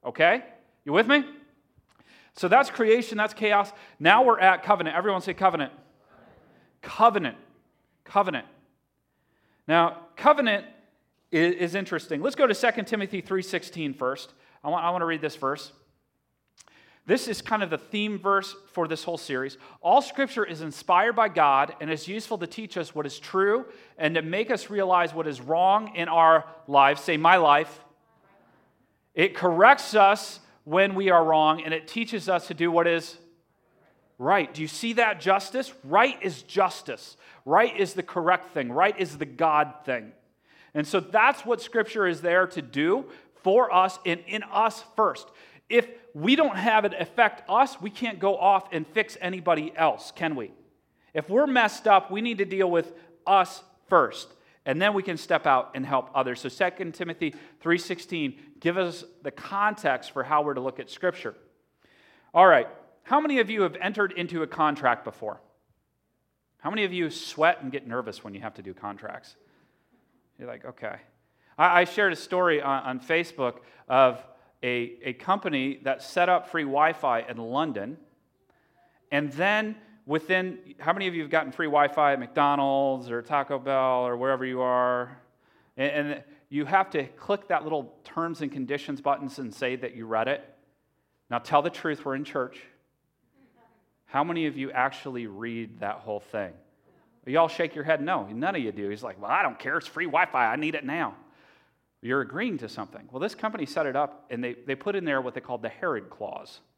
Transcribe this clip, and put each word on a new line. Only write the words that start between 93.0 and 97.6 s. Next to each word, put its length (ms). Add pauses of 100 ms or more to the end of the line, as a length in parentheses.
How 200
many 200
of 140
you 140
actually 540
read 540
that 160
whole 240
thing? 320 (720)
You 140
all 100
shake 260